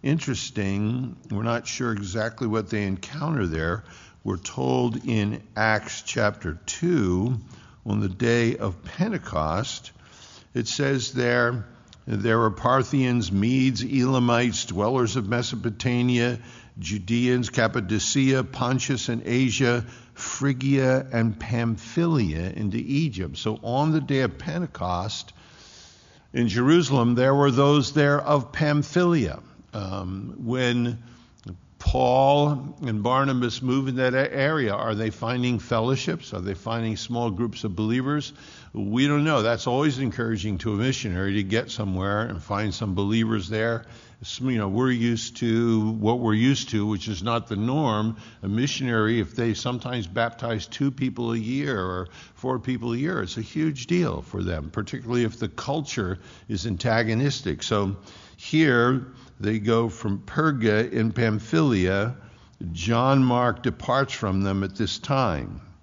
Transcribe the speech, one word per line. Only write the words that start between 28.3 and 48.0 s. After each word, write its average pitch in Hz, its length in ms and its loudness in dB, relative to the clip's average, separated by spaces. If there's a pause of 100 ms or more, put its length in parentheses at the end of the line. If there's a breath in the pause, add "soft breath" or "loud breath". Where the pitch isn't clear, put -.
Pamphylia. 147 880 2 (340)
Um, 95 600 -6 (100)
when 120 540 0 (800 loud breath)
Paul 135 1040 4
and 110 200 -2
Barnabas 123 580 2
move 131 280 0
in 127 80 -2
that 127 180 2
a-, 135 180 2
area, 139 400 2
are 107 220 0
they 110 160 0
finding 123 480 -2
fellowships? 127 720 -2
Are 95 80 -6
they 95 140 -4
finding 113 420 -4
small 120 340 -2
groups 104 340 -4
of 101 100 -4
believers? 127 580 -2 (400 loud breath)
We 110 360 0
don't 147 160 4
know. 147 180 4
That's 113 240 0
always 131 320 2
encouraging 110 600 -2
to 104 160 -2
a - 20 0
missionary 98 580 0
to 107 80 0
get 98 280 -2
somewhere 101 520 -2
and 98 180 -6
find 101 320 -4
some 98 220 -4
believers 110 540 0
there. 113 360 -2 (360 loud breath)
It's, - 200 -10
you 127 180 -2
know, 104 100 0
we're 123 240 2
used 117 460 -2
to 113 520 2
what 113 300 0
we're 113 140 2
used 127 340 4
to, 104 180 0
which 104 220 -2
is 92 160 -6
not 117 240 -2
the 107 80 -4
norm. 113 600 0 (280 loud breath)